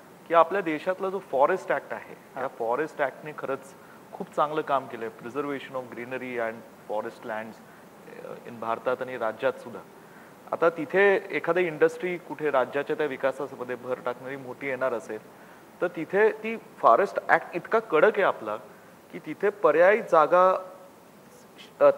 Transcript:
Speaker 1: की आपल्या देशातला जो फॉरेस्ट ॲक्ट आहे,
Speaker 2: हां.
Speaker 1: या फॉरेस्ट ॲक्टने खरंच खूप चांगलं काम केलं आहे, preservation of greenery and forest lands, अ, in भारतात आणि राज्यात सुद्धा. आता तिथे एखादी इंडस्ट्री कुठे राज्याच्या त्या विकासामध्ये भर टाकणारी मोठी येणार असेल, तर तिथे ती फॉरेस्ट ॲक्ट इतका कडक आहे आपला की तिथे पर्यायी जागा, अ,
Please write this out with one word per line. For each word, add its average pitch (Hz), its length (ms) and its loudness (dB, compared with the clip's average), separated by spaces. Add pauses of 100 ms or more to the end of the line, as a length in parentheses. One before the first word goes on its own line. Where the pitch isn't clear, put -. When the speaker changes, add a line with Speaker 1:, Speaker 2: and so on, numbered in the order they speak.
(280)
Speaker 1:
की 165 60 -2
आपल्या 170 280 6
देशातला 185 480 -4
जो 190 100 -6
फॉरेस्ट 165 520 2
ॲक्ट 139 220 -4
आहे, 98 220 -12 (200)
Speaker 2:
हां. 127 80 -6
Speaker 1:
या 135 40 -4
फॉरेस्ट 127 540 -4
ॲक्टने 147 360 -4
खरंच 135 360 -8 (400)
खूप - 220 -12
चांगलं 151 260 0
काम 135 260 -2
केलं 113 180 -10
आहे, - 180 -12
preservation 135 480 -6
of 131 120 -8 (100)
greenery 123 460 -8
and 113 160 -4 (360)
forest 110 320 -6
lands, 110 340 -10 (680)
अ, - 240 -14
in 117 100 -16
भारतात 113 420 -2
आणि 127 160 -8
राज्यात 113 360 -2
सुद्धा. 101 260 -14 (720)
आता 165 180 2
तिथे 185 600 2
एखादी 170 300 0
इंडस्ट्री 165 560 0
कुठे 151 340 -4
राज्याच्या 135 440 0
त्या 151 100 0
विकासामध्ये 127 680 -4
भर 123 300 -6
टाकणारी 127 300 -6
मोठी 131 320 -12
येणार 131 260 -2
असेल, - 500 -10 (380)
तर 180 60 0
तिथे 180 440 2
ती 220 260 -8
फॉरेस्ट 151 640 2 (100)
ॲक्ट - 240 4
इतका 185 260 0
कडक 190 360 4
आहे 196 80 2
आपला 113 320 -2 (560)
की 180 80 -12
तिथे 165 300 -4
पर्यायी 185 520 4
जागा, 180 680 4 (1080)
अ, 143 180 8